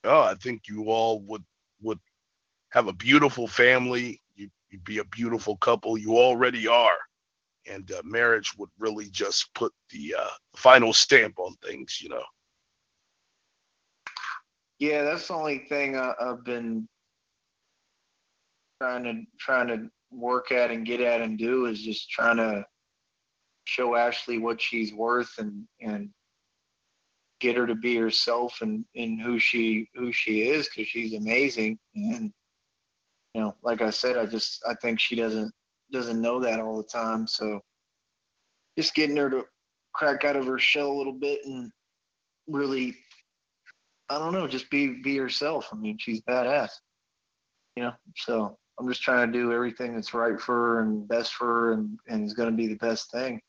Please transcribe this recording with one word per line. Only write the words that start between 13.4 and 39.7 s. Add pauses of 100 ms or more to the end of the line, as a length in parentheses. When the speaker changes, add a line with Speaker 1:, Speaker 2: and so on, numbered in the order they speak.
Speaker 2:
Yeah,
that's
the
only
thing
I,
I've
been (1900)
trying
to, (180)
trying
to (220)
work
at
and
get
at
and
do
is
just
trying
to (1000)
show
Ashley
what
she's
worth
and, (140)
and (1300)
get
her
to
be
herself
and, (100)
and
who
she,
who
she
is,
'cause
she's
amazing. (180)
And, (1000)
you
know,
like
I
said,
I
just,
I
think
she
doesn't, (400)
doesn't
know
that
all
the
time.
So (1160)
just
getting
her
to (500)